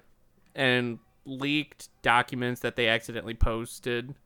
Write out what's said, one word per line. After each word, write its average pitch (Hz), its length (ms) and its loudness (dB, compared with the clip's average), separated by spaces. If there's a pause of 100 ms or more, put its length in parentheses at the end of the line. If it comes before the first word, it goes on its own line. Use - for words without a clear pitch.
(560)
And 123 440 2 (260)
leaked 143 640 -4 (120)
documents 123 600 2
that - 160 -2
they 120 100 2
accidentally 113 460 -2
posted, 120 840 -2 (100)